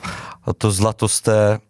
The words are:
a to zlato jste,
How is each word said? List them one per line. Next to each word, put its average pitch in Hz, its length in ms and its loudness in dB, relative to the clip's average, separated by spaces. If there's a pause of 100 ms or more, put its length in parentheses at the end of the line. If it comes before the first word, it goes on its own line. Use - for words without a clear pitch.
(440)
a - 80 -2
to - 180 0
zlato 104 380 0
jste, 107 500 2 (120)